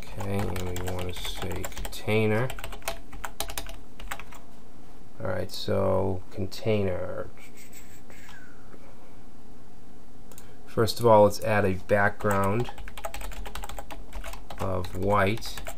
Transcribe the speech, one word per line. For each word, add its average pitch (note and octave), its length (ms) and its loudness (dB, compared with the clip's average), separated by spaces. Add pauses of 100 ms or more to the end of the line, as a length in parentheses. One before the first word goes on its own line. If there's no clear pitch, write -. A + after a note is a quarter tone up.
(220)
Okay, G2 160 0
and F#2 240 0
we F2+ 300 0
wanna F2+ 220 0
say F2+ 500 -2
container. A2 880 2 (2750)
All - 60 -2
right, G2 220 -2
so F#2+ 800 0
container. G2 1000 0 (3250)
First - 340 2
of A#2 60 2
all, G#2+ 180 10
let's G2 200 6
add G#2 200 4
a F#2+ 120 2 (120)
background G#2 800 2 (1900)
of F#2 380 -2
white, G2+ 640 2 (160)